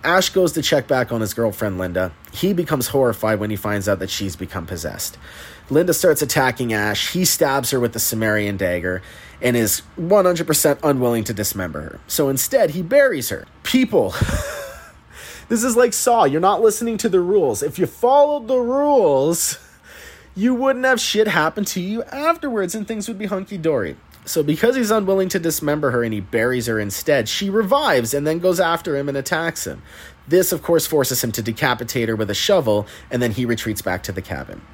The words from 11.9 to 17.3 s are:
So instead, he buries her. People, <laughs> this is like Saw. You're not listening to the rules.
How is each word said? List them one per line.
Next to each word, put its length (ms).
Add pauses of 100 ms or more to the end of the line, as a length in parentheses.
So 220
instead, 420
he 100
buries 480
her. 160 (180)
People, 480
<laughs> 1400
this 140
is 120
like 160
Saw. 320
You're 160
not 220
listening 380
to 100
the 100
rules. 420